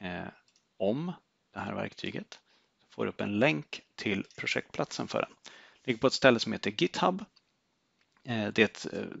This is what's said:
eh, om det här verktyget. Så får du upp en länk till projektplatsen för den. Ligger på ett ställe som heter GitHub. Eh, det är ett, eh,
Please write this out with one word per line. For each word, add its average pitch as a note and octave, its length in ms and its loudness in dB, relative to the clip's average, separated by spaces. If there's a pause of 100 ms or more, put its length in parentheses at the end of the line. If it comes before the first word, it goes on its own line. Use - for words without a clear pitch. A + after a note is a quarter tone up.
eh, - 260 -8 (500)
om C#3+ 360 0 (400)
det G2 60 -10
här G2+ 140 -4
verktyget. - 680 -6 (420)
Så - 80 -20
får A#2 160 -4
du G2+ 40 -2
upp - 120 -8
en G#2 180 -2
länk D3 420 0 (140)
till G2 300 -2 (120)
projektplatsen - 720 -4
för - 140 0
den. - 100 -4 (520)
Ligger A2+ 160 -2
på C3+ 80 6
ett B2 60 2
ställe A#2+ 260 8
som A2 140 -4
heter G2+ 240 -2
GitHub. F#3+ 480 2 (1040)
Eh, A2 240 -2
det - 80 6
är G#2+ 40 10
ett, - 280 -4
eh, G2 120 -4 (160)